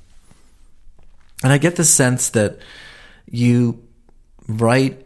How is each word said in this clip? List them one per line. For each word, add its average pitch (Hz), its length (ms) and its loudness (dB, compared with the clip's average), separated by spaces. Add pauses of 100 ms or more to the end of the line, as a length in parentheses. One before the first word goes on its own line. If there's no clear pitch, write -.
(1400)
And 131 100 2
I 143 60 4
get 170 160 0
the 170 100 0
sense 127 440 0
that 104 280 -2 (720)
you 120 540 0 (640)
write 117 580 -2